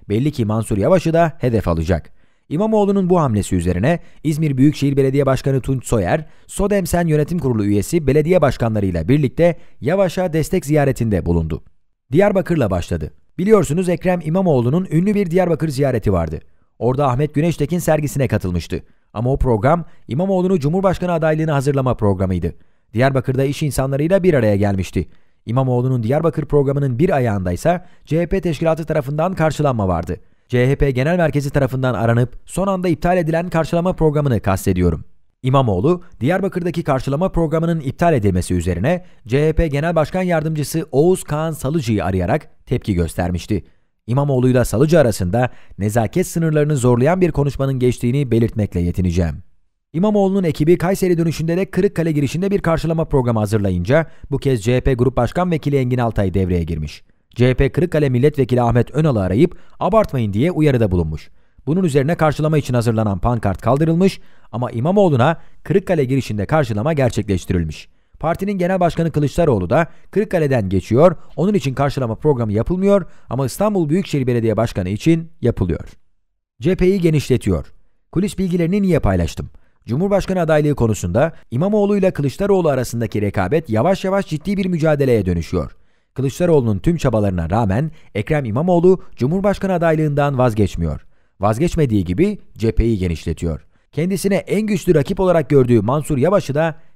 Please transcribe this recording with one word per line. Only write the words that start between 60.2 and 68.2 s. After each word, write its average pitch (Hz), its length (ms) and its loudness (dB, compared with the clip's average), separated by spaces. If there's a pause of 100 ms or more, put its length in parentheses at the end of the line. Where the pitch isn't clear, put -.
diye 117 180 0
uyarıda 127 400 2
bulunmuş. 82 400 -2 (360)
Bunun 175 180 0
üzerine 143 300 2
karşılama 156 440 2
için 123 160 -2
hazırlanan 110 440 0
pankart 107 440 -2
kaldırılmış 165 580 2 (320)
ama 117 180 -6
İmamoğlu'na 160 720 2 (220)
Kırıkkale 185 420 0
girişinde 120 420 -2
karşılama 131 460 0
gerçekleştirilmiş. 92 960 -2 (320)